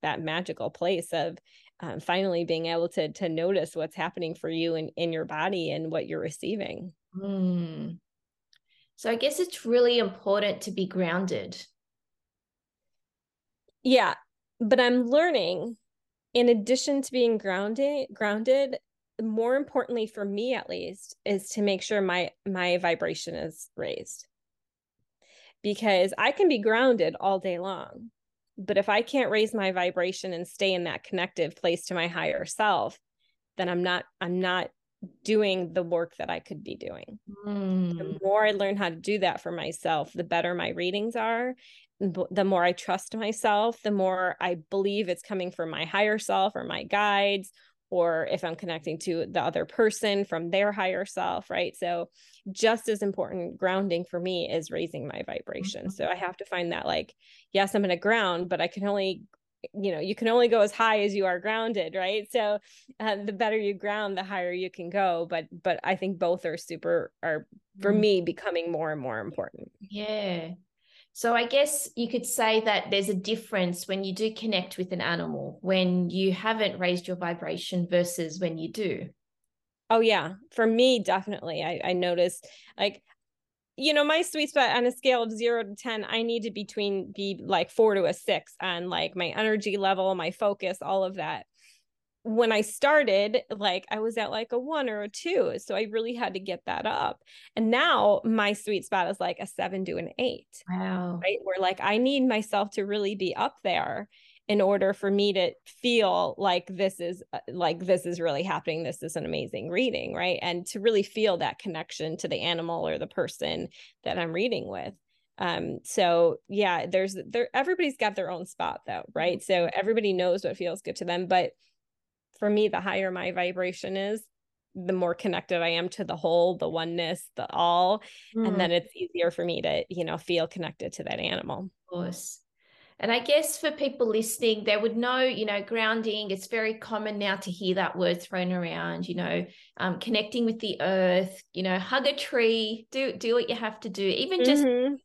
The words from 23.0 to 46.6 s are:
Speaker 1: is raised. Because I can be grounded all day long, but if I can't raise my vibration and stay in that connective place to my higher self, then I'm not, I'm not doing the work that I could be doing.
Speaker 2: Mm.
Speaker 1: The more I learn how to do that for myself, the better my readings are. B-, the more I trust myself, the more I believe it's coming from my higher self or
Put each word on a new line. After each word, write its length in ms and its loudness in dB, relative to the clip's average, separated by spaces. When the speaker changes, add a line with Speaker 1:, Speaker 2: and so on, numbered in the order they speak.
Speaker 1:
is 400 -8
raised. 520 -8
Because 540 4
I 140 4
can 160 6
be 120 6
grounded 600 4
all 200 2
day 200 -2
long, 500 -8
but 200 0
if 120 2
I 120 4
can't 300 0
raise 220 2
my 180 0
vibration 600 -2
and 140 -6
stay 260 0
in 120 0
that 180 -6
connective 520 -2
place 300 0
to 80 -6
my 140 0
higher 380 -2
self, 520 0
then 100 -2
I'm 160 0
not, 220 0
I'm 200 -2
not 300 0
doing 500 2
the 100 0
work 340 -2
that 120 -6
I 100 -2
could 240 -14
be 120 -10
doing. 440 -12
Speaker 2:
Mm. 520 0
Speaker 1:
The 260 -6
more 220 6
I 60 6
learn 260 0
how 120 0
to 60 -8
do 240 -2
that 220 0
for 100 -6
myself, 640 -2
the 100 -4
better 300 0
my 160 -2
readings 460 -2
are. 400 -2
B-, 320 0
the 120 2
more 200 4
I 80 6
trust 440 -4
myself, 640 0
the 100 0
more 480 2
I 180 0
believe 400 0
it's 140 -4
coming 280 -4
from 180 -6
my 160 -4
higher 340 2
self 360 0
or 80 -6